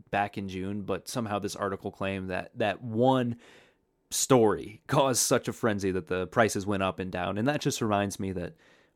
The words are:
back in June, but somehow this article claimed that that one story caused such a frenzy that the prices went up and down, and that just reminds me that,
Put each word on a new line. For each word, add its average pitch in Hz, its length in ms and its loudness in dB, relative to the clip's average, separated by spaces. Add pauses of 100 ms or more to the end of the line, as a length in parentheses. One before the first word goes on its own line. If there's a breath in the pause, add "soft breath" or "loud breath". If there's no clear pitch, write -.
(120)
back 101 260 0
in 98 100 -6
June, 95 360 -6
but 95 260 -4
somehow 104 300 -4
this 95 160 -4
article 98 360 -4
claimed 95 380 -4
that 92 260 -6
that 107 280 -2
one 120 520 2 (760 loud breath)
story 104 760 4
caused 135 320 2
such 123 300 2
a 110 40 -6
frenzy 101 380 0
that 90 160 -2
the 90 200 -2
prices 104 380 2
went 98 180 0
up 95 160 -2
and 92 120 -6
down, 92 260 -4
and 117 120 0
that 147 100 -2
just - 220 -2
reminds 101 360 0
me 95 140 -4
that, 87 220 -6 (420 soft breath)